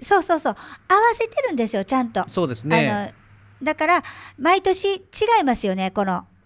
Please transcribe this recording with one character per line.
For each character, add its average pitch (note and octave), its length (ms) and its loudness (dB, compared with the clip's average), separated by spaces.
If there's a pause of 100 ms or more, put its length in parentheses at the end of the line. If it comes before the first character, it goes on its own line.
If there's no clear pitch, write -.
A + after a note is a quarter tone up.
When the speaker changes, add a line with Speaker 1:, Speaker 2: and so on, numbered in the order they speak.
Speaker 1:
そ G4+ 160 2
う E4+ 60 0
そ E4+ 120 0
う - 40 0
そ C4 100 -2
う。 G3+ 60 -4 (320)
合 F#4 80 4
わ G#4+ 40 6 (140)
せ A4+ 140 -4
て C#5+ 140 -4
る A#4+ 100 0
ん C#4+ 40 -2
で A3+ 120 0
す A3 80 -4
よ、 G3 80 -2
ち - 80 -4
ゃ C4 100 2
ん A#3 80 -4
と。 F#3+ 180 -2
Speaker 2:
そ F3+ 160 -2
う C#3+ 40 -2
で A#2+ 80 -6
す A2+ 80 -14
ね。 D#3 260 2
Speaker 1:
あ G#2 160 -4
の、 - 60 -12 (500)
だ D4+ 120 -2
か D#4 120 -2
ら、 E4+ 160 2 (360)
毎 F4+ 220 4
年 F#4+ 360 0
違 F#4 40 -10 (400)
い D#4+ 40 0
ま B3+ 120 2
す - 100 -4
よ F#3+ 80 0
ね、 F#3+ 180 -4
こ G3+ 120 0
の。 F#3 220 -4 (200)